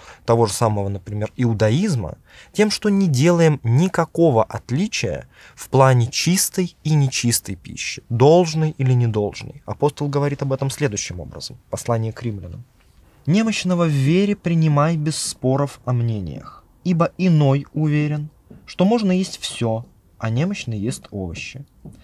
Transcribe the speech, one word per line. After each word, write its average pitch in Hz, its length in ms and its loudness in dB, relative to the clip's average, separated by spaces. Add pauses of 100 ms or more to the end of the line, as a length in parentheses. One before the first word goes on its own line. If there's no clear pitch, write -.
(260)
того 117 220 4
же 104 60 -4
самого, 104 360 0
например, 104 480 -6
иудаизма, 117 800 0 (340)
тем, 208 200 2
что - 180 -2
не 196 180 2
делаем 156 560 4
никакого 160 800 2
отличия 120 840 -4 (280)
в - 140 -18
плане 131 380 4
чистой 180 760 -2
и 156 120 0
нечистой 123 600 0
пищи, - 540 -12
должной 156 600 4
или 127 220 0
недолжной. 110 720 -2
Апостол 147 420 -2
говорит 143 340 -2
об 135 100 -4
этом 135 200 -2
следующим 104 480 -4
образом. - 400 -14 (100)
Послание 113 420 -4
к - 120 -12
римлянам. 101 400 -10 (640)
"Немощного 185 560 0
в 165 60 2
вере 165 460 2
принимай 160 640 2
без 151 200 -4
споров 135 680 -2
о 127 80 -2
мнениях, 110 680 -4 (200)
ибо 170 360 0
иной 147 540 4
уверен, 151 560 -2 (360)
что - 200 -2
можно 214 260 2
есть 185 280 -2
всё, 113 460 -4 (320)
а 113 140 -4
немощный 123 480 -4
ест 113 320 -6
овощи. 95 540 -10 (380)